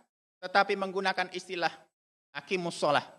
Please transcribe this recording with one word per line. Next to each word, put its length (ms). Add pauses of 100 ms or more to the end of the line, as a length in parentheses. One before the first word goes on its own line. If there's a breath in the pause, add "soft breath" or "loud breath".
(440)
tetapi 340
menggunakan 560
istilah 400 (560)
aqimus 480
sholah 260 (140)